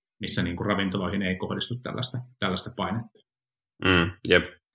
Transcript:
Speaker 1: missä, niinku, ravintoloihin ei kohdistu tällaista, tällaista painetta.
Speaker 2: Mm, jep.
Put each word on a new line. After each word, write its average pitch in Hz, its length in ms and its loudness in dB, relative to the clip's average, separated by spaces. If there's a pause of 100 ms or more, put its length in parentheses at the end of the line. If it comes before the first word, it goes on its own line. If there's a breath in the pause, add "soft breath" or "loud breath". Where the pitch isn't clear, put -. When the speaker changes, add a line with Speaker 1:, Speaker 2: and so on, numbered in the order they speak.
(200)
Speaker 1:
missä, 98 220 0
niinku, 90 220 -4
ravintoloihin 98 580 0
ei 92 140 0
kohdistu 98 460 -6
tällaista, - 360 -6 (200)
tällaista 95 380 -4
painetta. 98 420 -6 (680)
Speaker 2:
Mm, 90 260 6 (180)
jep. 87 160 8 (300)